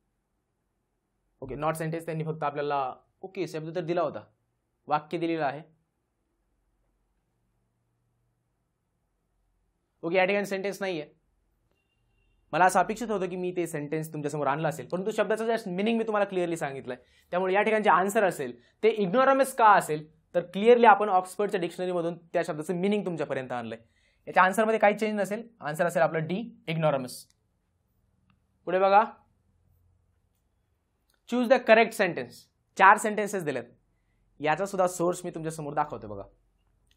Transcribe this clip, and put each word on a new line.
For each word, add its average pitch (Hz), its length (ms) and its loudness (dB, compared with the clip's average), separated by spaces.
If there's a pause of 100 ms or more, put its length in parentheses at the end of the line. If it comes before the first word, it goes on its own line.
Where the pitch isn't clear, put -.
(1400)
ओके, 131 140 -12
not 151 160 -2
sentence 160 340 -6
त्यांनी 160 180 -6
फक्त 156 200 -8
आपल्याला, 143 500 -4 (280)
ओके, 185 260 -8
शब्द 160 280 -10
तर 180 60 -4
दिला 170 200 -2
होता, 131 180 -4 (680)
वाक्य 156 300 -4
दिलेलं 165 280 -4
आहे. 139 160 -6 (4000)
ओके, 170 120 -4
या 185 100 4
ठिकाणी 202 200 -2
सेंटेन्स 196 360 -6
नाहीये. 180 260 -6 (1400)
मला 160 140 4
असं 185 140 4
अपेक्षित 214 320 -2
होतं 185 180 -2
की 180 60 -10
मी 180 220 -6
ते 170 100 -2
सेंटेन्स 156 460 -8
तुमच्यासमोर 147 340 -4
आणलं 151 220 -2
असेल, 135 160 -8
परंतु 185 260 -6
शब्दाचं 214 340 -2
just 226 220 -2
meaning 202 300 -2
मी 220 60 -2
तुम्हाला 208 220 0
क्लिअरली 175 320 -4
सांगितलंय. 135 400 -8 (340)
त्यामुळे 185 220 0
या 202 80 4
ठिकाणी 214 220 2
जे 208 60 4
आन्सर 196 340 4
असेल 151 360 -2 (240)
ते 214 60 6
इग्नोरमस 262 640 2
का 220 160 6
असेल, 156 640 0
तर 175 40 2
क्लिअरली 226 460 4
आपण 208 240 8
ऑक्सफर्डच्या 190 520 0
डिक्शनरीमधून 175 560 -4
त्या 170 280 -4
शब्दाचं 170 360 -6
meaning 202 240 0
तुमच्यापर्यंत 139 460 -6
आणलंय. 117 260 -8 (500)
याच्या 156 160 4
आन्सरमध्ये 220 360 2
काही 208 180 4
चेंज 214 220 -2
नसेल, 208 280 -6 (120)
आन्सर 156 260 -4
असेल 170 160 0
आपलं 160 260 0
डी, 214 400 -8
इग्नोरमस. 151 580 -4 (1400)
पुढे 180 140 -2
बघा, 196 240 6 (2250)
choose 247 200 0
the 254 160 8
correct 220 240 6
sentence. 160 420 -4 (440)
चार 196 200 10
सेंटेन्सेस 208 460 -4
दिलेत, 131 200 -4 (760)
याचा 156 260 0
सुद्धा 190 220 0
सोर्स 175 380 -2
मी 175 60 -8
तुमच्यासमोर 156 420 -10
दाखवतो 127 340 -6
बघा. 98 160 -12 (720)